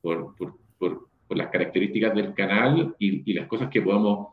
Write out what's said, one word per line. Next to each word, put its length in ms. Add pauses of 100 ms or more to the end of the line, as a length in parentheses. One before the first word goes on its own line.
por, 340
por, 180 (240)
por, 300 (180)
por 100
las 120
características 640
del 200
canal 640
y, 320
y 40
las 120
cosas 240
que 100
podemos 520